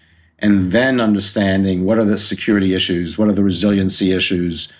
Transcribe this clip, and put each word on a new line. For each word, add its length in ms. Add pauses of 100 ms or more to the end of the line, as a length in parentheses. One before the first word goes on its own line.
(400)
and 320
then 280
understanding 880
what 140
are 60
the 120
security 560
issues, 440
what 120
are 40
the 100
resiliency 680
issues, 680